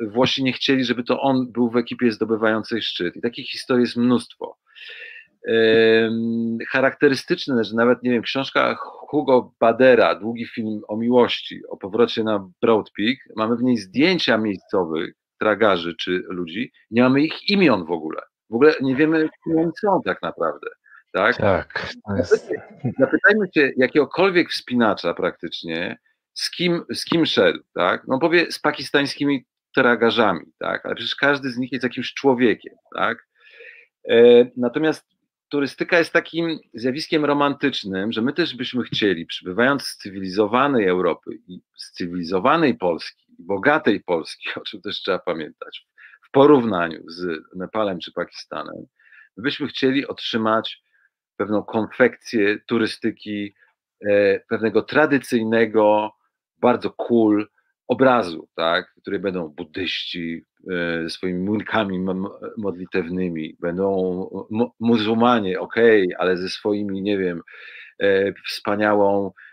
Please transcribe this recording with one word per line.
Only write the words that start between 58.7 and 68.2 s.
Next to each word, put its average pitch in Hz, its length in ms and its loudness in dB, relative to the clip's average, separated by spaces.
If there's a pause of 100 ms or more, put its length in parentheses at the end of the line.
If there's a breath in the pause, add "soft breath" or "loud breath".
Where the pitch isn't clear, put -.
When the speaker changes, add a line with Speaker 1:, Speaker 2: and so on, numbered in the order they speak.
Speaker 1:
W - 40 -20
której 95 200 -6
będą 90 280 -4
buddyści, 82 960 -8 (260)
e, 85 320 -2
ze 82 80 -6
swoimi 92 340 -4
młynkami 104 520 -2
m-, 95 300 -4 (300)
modlitewnymi, 90 1040 -6
będą 90 300 -2 (600)
mu-, 117 300 -2
muzułmanie, 113 800 2
okej, 101 580 4
ale 90 180 2
ze 92 120 -6
swoimi, 104 540 -4
nie 101 160 0
wiem, 87 220 -2 (580 loud breath)
e, 98 340 2